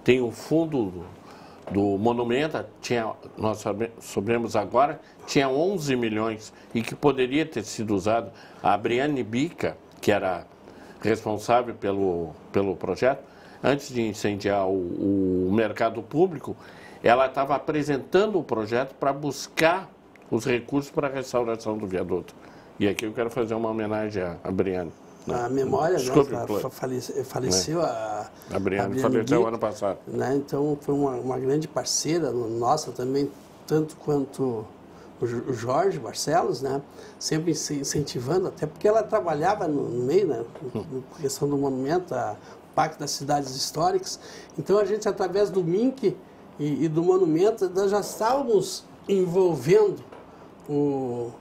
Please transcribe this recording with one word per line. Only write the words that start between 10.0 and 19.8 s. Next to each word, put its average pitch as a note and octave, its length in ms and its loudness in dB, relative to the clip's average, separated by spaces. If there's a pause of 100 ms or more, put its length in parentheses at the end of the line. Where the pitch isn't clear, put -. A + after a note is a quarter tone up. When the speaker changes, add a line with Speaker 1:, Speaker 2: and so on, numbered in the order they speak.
Speaker 1:
era F#2 340 0 (560)
responsável A2 760 2
pelo, F#2+ 560 0 (200)
pelo G2 240 2
projeto, B2 480 0 (400)
antes C#3 260 2
de B2 120 -2
incendiar G2+ 680 0
o, F#2 800 0
o F#2 60 2
mercado A2+ 480 0
público, C#3+ 540 0 (460)
ela B2+ 280 6
tava C#3 260 0
apresentando D3+ 840 0
o D3+ 60 0
projeto A#2 520 -2
pra C#3 180 0
buscar D#3+ 760 0 (400)